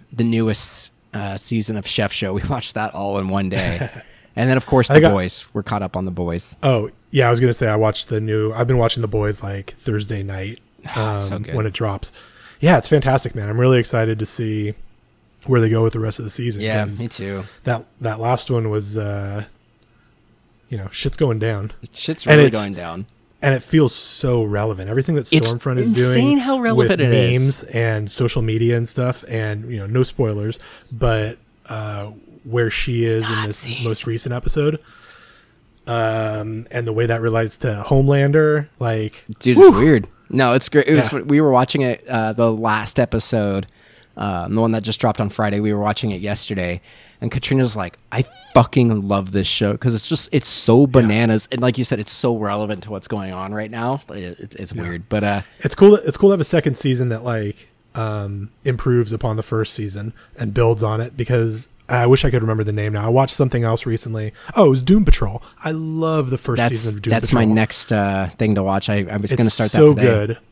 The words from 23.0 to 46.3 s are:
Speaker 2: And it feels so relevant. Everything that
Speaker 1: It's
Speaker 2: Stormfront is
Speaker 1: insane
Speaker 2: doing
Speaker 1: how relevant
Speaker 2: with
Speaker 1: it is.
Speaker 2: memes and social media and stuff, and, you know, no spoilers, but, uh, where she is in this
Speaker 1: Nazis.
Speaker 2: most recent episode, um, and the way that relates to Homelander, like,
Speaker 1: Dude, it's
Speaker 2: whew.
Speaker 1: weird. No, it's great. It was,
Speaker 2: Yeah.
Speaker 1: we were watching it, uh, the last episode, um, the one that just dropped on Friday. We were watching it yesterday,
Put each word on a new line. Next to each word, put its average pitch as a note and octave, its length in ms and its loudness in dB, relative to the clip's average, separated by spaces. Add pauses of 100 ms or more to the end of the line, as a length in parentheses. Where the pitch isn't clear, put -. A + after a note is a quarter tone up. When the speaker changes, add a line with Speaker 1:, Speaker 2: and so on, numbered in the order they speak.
Speaker 2:
And C#3 140 2
it B2 80 -6
feels D3+ 300 2
so B2 500 -2
relevant. G#2 460 -4
Everything C3+ 260 0
that C3+ 180 -2
Speaker 1:
It's D3 180 2
Speaker 2:
Stormfront B2 280 -4
is A3 100 0
Speaker 1:
insane B2+ 340 4
Speaker 2:
doing C#4+ 140 4
Speaker 1:
how C4 220 0
relevant A3+ 320 2
Speaker 2:
with - 0 -
Speaker 1:
it C3+ 220 2
is. B2 280 2
Speaker 2:
memes C3+ 220 0 (120)
and A2 360 -2
social A#2+ 320 -2
media A2+ 340 2
and A#2 100 -2
stuff, B2 400 -4
and, G#2+ 420 -6
you A#2 100 -8
know, G2 80 -8
no A#2+ 160 2
spoilers, G#2+ 560 -4 (320)
but, A2 480 -2 (280)
uh, G#2+ 440 -10 (340)
where A#2 260 -2
she A#2 320 -2
is A2+ 260 0
in A2 160 -2
this G#2 200 -8
Speaker 1:
Nazis. B2 180 -8
Speaker 2:
most A2 240 -4
recent A#2 260 -4
episode, D3+ 460 -2 (1080)
um, A2 840 -4
and A#2+ 140 -4
the A2+ 80 -4
way A#2 120 0
that A2+ 160 -2
relates A2+ 360 -2
to G#2+ 300 -4
Homelander, C#3+ 800 4 (120)
like, A2 460 -4 (140)
Speaker 1:
Dude, B2 180 4
it's F#4+ 100 12
Speaker 2:
whew. D#4+ 120 12
Speaker 1:
weird. C3+ 280 4 (220)
No, B2 240 2
it's C3 160 2
great. D3 180 4
It D3+ 80 4
was, B2+ 160 4
Speaker 2:
Yeah. C#3 100 -4
Speaker 1:
we D3 200 2
were D3 100 4
watching B2+ 300 2
it, B2 260 -2
uh, A2 260 -2
the A#2 180 4
last G#2+ 480 -2
episode, G#2 680 0 (500)
um, F#2+ 380 -6
the A2 80 2
one A2+ 120 2
that A2 100 -4
just A2 160 -6
dropped A2 200 0
on G#2 100 -2
Friday. G#2 300 -2
We G#2+ 140 0
were G2+ 60 -2
watching G#2+ 320 -2
it F#2 100 -8
yesterday, F#2+ 600 -6 (380)